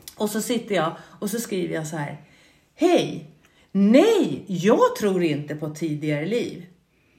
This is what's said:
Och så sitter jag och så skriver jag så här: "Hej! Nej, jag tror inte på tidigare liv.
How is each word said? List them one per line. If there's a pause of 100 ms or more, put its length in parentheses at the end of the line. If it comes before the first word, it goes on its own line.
(160)
Och
så
sitter
jag (280)
och
så
skriver
jag
så
här: (580)
"Hej! (460)
Nej,
jag
tror
inte
på
tidigare
liv. (520)